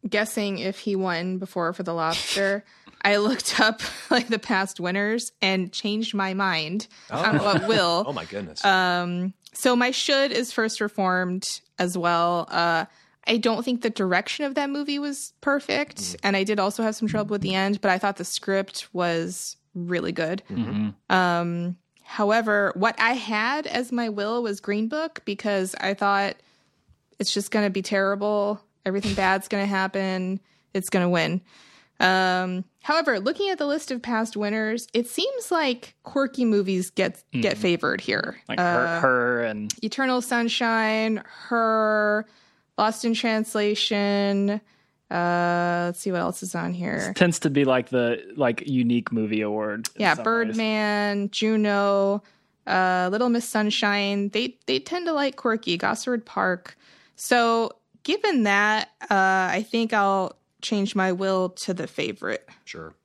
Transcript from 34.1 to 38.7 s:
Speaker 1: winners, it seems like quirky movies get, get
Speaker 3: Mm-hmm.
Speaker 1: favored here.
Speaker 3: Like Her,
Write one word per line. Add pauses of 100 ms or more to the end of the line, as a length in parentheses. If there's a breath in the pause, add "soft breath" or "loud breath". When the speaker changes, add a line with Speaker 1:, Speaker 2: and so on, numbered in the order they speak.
Speaker 1:
winners,
it
seems
like (100)
quirky
movies
get, (100)
get
Speaker 3:
Mm-hmm.
Speaker 1:
favored
here.
Speaker 3:
Like
Her,